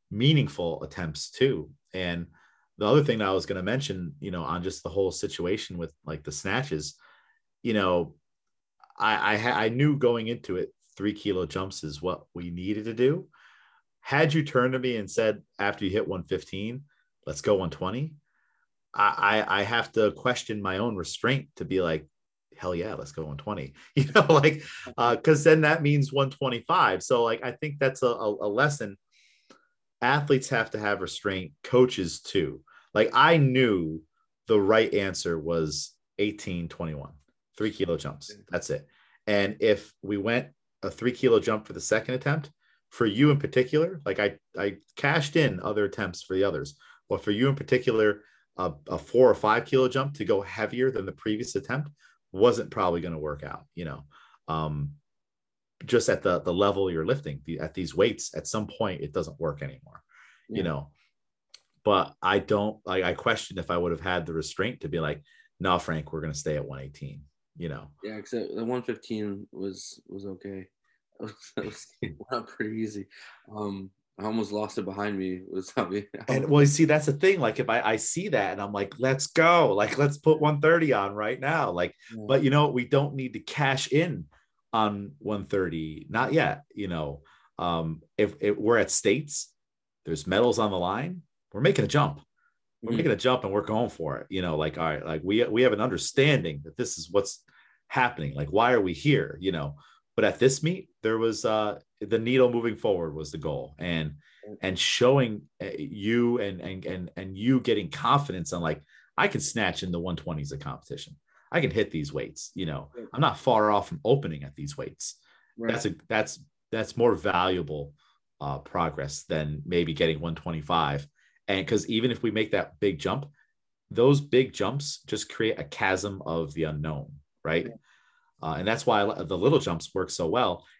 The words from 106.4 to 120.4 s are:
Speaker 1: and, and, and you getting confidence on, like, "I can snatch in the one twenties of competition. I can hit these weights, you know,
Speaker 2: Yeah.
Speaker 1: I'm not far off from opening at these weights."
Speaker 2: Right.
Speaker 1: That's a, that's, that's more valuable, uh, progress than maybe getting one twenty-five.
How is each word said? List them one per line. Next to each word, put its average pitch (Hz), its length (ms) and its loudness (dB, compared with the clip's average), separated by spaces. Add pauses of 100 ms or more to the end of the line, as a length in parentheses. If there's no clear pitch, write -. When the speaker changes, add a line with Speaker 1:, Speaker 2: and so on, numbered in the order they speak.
Speaker 1:
and, 95 260 -10
and, 90 300 -8
and 95 220 -10
you 123 240 4
getting 117 280 0
confidence 117 640 0
on, 87 100 -4
like, 80 200 -2 (360)
"I - 120 2
can 104 100 -2
snatch 98 420 -2
in 92 100 -6
the 87 80 -4
one 85 180 -4
twenties 76 340 -8
of 69 80 -10
competition. - 560 -12 (380)
I 170 80 2
can 107 100 0
hit 107 200 0
these 73 200 -6
weights, - 420 -10
you 92 120 -6
know, 69 320 -8
Speaker 2:
Yeah. 117 160 -14
Speaker 1:
I'm 135 80 -2
not - 160 0
far 107 340 4
off 101 160 0
from - 160 -12
opening 104 400 0
at 71 120 -16
these 143 220 -10
weights." - 380 -12 (420)
Speaker 2:
Right. 117 140 -4
Speaker 1:
That's 117 140 -2
a, 87 100 -2 (140)
that's, 110 300 0 (300)
that's 110 280 -4
more 117 180 6
valuable, 85 800 0 (480)
uh, 71 180 -4
progress 73 640 -4
than 76 420 -4
maybe 85 280 0
getting 80 260 2
one 82 160 -6
twenty-five. 78 720 -2 (400)